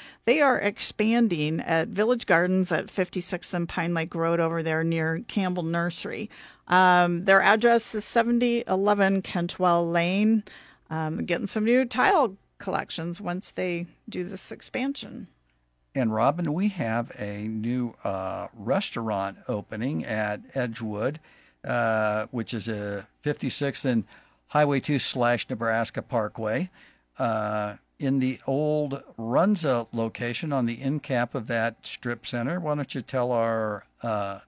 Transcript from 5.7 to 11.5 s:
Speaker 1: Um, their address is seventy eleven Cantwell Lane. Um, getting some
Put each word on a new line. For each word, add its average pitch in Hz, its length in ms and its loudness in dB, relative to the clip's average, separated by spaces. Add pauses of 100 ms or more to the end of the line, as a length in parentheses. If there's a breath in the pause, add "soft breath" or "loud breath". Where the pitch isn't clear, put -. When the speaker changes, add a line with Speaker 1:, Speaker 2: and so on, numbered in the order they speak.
Speaker 1:
Um, 180 580 6
their 190 160 8
address 226 540 4
is 208 80 -2
seventy 233 640 2
eleven 196 540 4
Cantwell 175 680 2
Lane. 196 540 2 (480 loud breath)
Um, 160 340 -2
getting 180 200 -2
some 214 200 -2